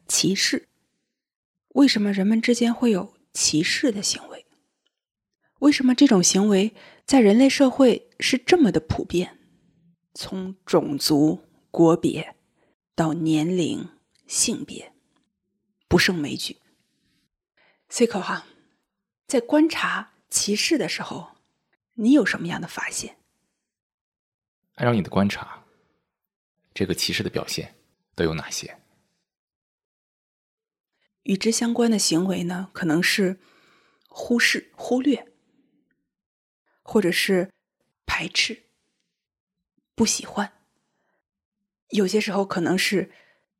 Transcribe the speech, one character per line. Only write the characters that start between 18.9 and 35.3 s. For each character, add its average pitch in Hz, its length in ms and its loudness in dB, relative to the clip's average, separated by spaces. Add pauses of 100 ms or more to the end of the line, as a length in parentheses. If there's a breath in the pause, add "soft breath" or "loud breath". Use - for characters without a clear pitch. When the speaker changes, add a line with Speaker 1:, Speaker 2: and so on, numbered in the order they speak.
Speaker 1:
在 247 140 0
观 302 260 4
察 - 460 -4 (160)
歧 - 260 -2
视 302 220 0
的 196 100 -2
时 - 140 -8
候， - 380 -14 (560)
你 233 180 2
有 262 140 6
什 - 120 -4
么 170 100 -8
样 143 120 -8
的 - 80 -10
发 - 220 -12
现？ - 280 -10 (1600)
Speaker 2:
按 127 120 -4
照 120 60 2
你 113 80 0
的 - 80 -4
观 98 200 2
察， - 360 -12 (1120)
这 101 100 -4
个 85 80 -2
歧 - 200 -4
视 - 100 -4
的 - 80 -8
表 - 160 -6
现 - 300 -10 (400)
都 85 80 -2
有 80 100 -2
哪 76 160 -10
些？ - 300 -14 (2500)
Speaker 1:
与 196 140 -2
之 220 160 -2
相 233 200 -2
关 233 160 0
的 220 80 2
行 190 300 0
为 180 180 -2
呢， 180 300 -8
可 - 100 -8
能 160 160 2
是 185 400 0 (680 soft breath)
忽 - 280 -4
视、 - 400 -2
忽 254 240 -4
略， 262 320 -2 (1500)